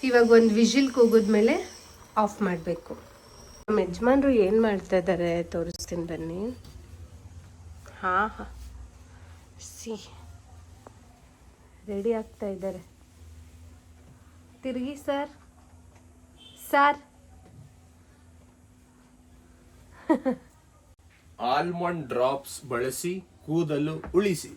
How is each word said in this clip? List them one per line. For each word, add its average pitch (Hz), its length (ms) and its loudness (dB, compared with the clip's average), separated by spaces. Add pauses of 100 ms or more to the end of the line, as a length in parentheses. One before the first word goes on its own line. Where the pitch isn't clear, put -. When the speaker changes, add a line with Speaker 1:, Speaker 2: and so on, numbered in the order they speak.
Speaker 1:
ಇವಾಗ 240 280 4
ಒಂದು 226 240 8
ವಿಸಿಲ್ 247 380 4
ಕೂಗಿದ್ಮೇಲೆ 226 760 4 (460)
ಆಫ್ 208 260 0
ಮಾಡ್ಬೇಕು. 175 520 -4 (720)
ನಮ್ಮ 208 100 2
ಯಜಮಾನ್ರು 233 520 2
ಏನ್ 220 320 4
ಮಾಡ್ತಾ 196 340 0
ಇದ್ದಾರೆ 175 460 0
ತೋರಿಸ್ತೀನಿ 170 640 -8
ಬನ್ನಿ. 165 520 -8 (1400)
ಹಾ, 185 260 0
ಹಾ, - 320 -12 (1000)
ಸಿ, - 500 -14 (1800)
ರೆಡಿ 202 240 -4
ಆಗ್ತಾ 220 340 -8
ಇದ್ದಾರೆ. 185 320 -8 (1800)
ತಿರುಗಿ 262 340 -8
ಸರ್, 285 320 -4 (1400)
ಸರ್. 285 260 4 (4000)
Speaker 2:
ಆಲ್ಮಂಡ್ 165 680 -2
ಡ್ರಾಪ್ಸ್ 127 560 -2
ಬಳಸಿ 131 600 -4 (220)
ಕೂದಲು 156 580 -2 (100)
ಉಳಿಸಿ. 190 420 0